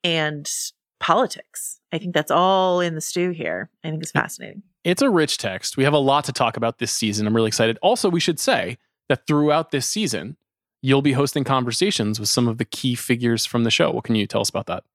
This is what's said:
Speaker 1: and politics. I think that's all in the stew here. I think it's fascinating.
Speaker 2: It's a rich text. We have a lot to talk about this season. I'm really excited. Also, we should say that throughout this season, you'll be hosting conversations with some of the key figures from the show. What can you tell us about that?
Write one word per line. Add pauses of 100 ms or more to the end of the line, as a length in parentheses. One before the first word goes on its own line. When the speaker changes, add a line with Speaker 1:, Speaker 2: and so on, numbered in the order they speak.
Speaker 1:
and (480)
politics. (120)
I
think
that's
all
in
the
stew
here. (160)
I
think
it's
fascinating. (220)
Speaker 2:
It's
a
rich
text.
We
have
a
lot
to
talk
about
this
season.
I'm
really
excited.
Also,
we
should
say (320)
that
throughout
this
season, (440)
you'll
be
hosting
conversations
with
some
of
the
key
figures
from
the
show.
What
can
you
tell
us
about
that? (100)